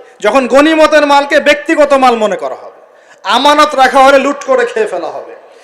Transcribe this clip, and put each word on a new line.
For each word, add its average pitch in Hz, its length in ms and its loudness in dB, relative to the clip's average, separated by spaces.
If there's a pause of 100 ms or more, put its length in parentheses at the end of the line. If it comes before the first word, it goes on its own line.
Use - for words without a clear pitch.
(200)
যখন 240 280 0
গনিমতের 302 580 2
মালকে 285 340 0
ব্যক্তিগত 294 520 0
মাল 254 240 2
মনে 208 200 -4
করা 127 180 -10
হবে, - 300 -20 (380)
আমানত 285 520 0
রাখা 262 300 2
হলে 277 140 4
লুট 285 260 -4
করে 247 220 -2
খেয়ে 220 200 -4
ফেলা 175 220 -8
হবে, 143 260 -14 (300)